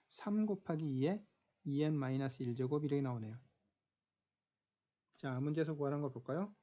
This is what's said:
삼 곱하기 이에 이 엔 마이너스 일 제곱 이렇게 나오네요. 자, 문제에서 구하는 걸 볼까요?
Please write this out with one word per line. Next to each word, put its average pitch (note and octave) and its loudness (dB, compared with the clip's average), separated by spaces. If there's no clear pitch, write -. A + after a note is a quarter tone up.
삼 G#3+ 0
곱하기 F3 -2
이에 F#3 2
이 C#3+ 2
엔 D#3 4
마이너스 C3 0
일 A#2+ 0
제곱 C3+ 0
이렇게 C#3+ 2
나오네요. A#2+ -4
자, B2+ -2
문제에서 D3+ 0
구하는 C#3+ 0
걸 C#3 -2
볼까요? E3+ -4